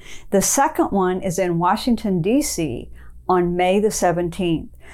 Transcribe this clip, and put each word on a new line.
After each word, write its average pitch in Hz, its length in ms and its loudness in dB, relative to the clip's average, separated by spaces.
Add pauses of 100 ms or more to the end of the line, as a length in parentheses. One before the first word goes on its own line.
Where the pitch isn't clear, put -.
(300)
The 196 100 4
second 302 460 2
one 185 340 0
is 185 180 -4
in 175 200 0
Washington, 190 640 0
D 226 180 2
C 160 500 -4 (380)
on 175 280 2
May 180 240 2
the 208 100 2
seventeenth. 175 800 0 (240)